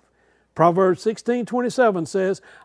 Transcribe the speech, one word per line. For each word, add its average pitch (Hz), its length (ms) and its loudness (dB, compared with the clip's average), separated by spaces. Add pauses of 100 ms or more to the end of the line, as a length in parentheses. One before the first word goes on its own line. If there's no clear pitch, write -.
(540)
Proverbs 175 480 2
sixteen 233 420 -2
twenty-seven 226 640 0
says, 190 340 -2 (240)